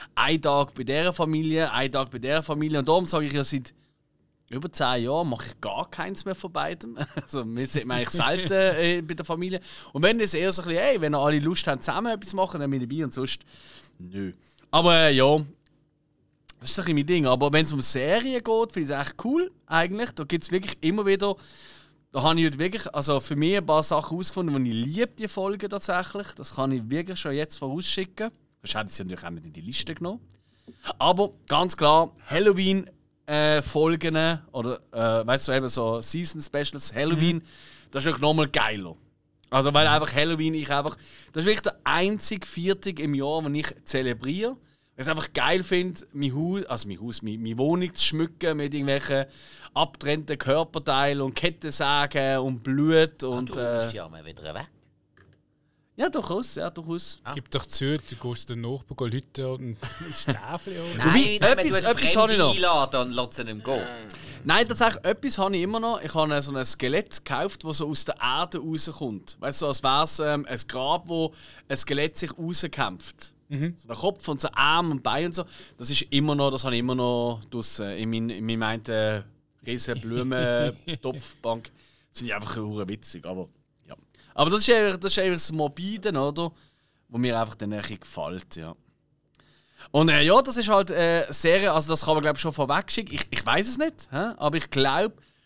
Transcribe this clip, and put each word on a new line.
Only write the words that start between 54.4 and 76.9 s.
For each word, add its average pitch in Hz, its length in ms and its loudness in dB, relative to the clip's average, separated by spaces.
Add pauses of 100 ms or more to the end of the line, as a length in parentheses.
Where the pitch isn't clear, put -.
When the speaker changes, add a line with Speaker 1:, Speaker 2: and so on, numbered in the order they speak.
Speaker 3:
weg. 127 160 -12 (1300)
Speaker 1:
Ja, 302 120 0
durchaus, 240 460 -4
ja, 175 120 -4
durchaus. 165 560 -8
Speaker 3:
Ah. 131 100 -10
Speaker 2:
Gib 143 160 -12
doch - 140 -2
zu, 135 300 0
du 147 220 -8
gehst 120 340 -8
den 117 100 -8
Nachbarn 123 500 -6
lüten 131 360 -6
und 131 160 -6 (280)
<laughs> 165 160 -14
ein 156 60 -10
Stäfli 156 640 -6
holen. 170 220 -8
Speaker 3:
Nein, - 80 2
Speaker 1:
Wobei, 214 340 4
Speaker 3:
wenn 240 160 8
man - 100 2
Speaker 1:
etwas, 190 140 2
Speaker 3:
tut 226 100 2
Speaker 1:
etwas 240 40 4
habe - 100 -2
ich - 80 6
Speaker 3:
Fremde 220 260 6
Speaker 1:
noch. 147 160 6
Speaker 3:
einladen 156 460 4
und 123 120 -2
lässt 120 200 -4
sie 120 120 -8
nicht 110 220 -10
mehr 135 120 0
gehen. 110 80 -4 (580)
Speaker 1:
Nein, 202 240 4
tatsächlich, 233 360 0
etwas 220 340 -2
habe 196 180 2
ich 170 60 0
immer 214 180 -2
noch. 226 220 -2
Ich - 120 -6
habe 151 280 2
so 139 120 -6
ein 131 120 -2
Skelett - 580 -2
gekauft, 156 400 -6
das 156 140 -2
so 151 100 -2
aus 147 160 -2
der - 160 -6
Erde 156 380 -2
rauskommt. 147 800 -6
Weißt 135 220 -4
du, - 20 0
so 147 40 0
als 135 140 -2
wär's, 143 380 4
ähm, 147 260 0
ein 117 120 -6 (100)
Grab, 156 400 -2
wo 160 240 -2 (340)
ein 139 120 -4
Skelett 147 400 -2
sich - 200 -4
rauskämpft. 151 920 -4 (160)
Speaker 2:
Mhm. 151 300 -4
Speaker 1:
So - 100 -20
der 117 80 -10
Kopf 196 320 -4
und 147 120 -4
so 143 120 -2
Arm 156 380 2
und 135 120 -4
Bein 135 240 -2
und 175 80 -6
so. 175 100 -4 (340)
Das 120 100 -6
ist 139 220 0
immer 147 240 2
noch, 139 160 2
das 131 140 -2
habe 131 100 -2
ich 117 60 0
immer 127 160 0